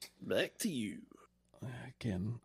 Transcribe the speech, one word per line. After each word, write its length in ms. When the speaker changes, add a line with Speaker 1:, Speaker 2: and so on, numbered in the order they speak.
Speaker 1:
Back 380
to 100
you. 300
Speaker 2:
Again, 440